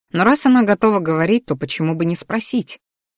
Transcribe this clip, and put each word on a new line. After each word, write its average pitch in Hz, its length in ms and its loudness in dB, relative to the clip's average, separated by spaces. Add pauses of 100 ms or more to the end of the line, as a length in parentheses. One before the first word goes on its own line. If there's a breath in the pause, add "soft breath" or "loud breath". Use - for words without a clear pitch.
(120)
Но 175 120 0
раз 269 220 2
она 254 180 4
готова 208 360 2
говорить, 170 460 0
то 147 100 -4
почему 160 400 -4
бы 160 100 -4
не 170 100 -2
спросить? - 640 -6 (380)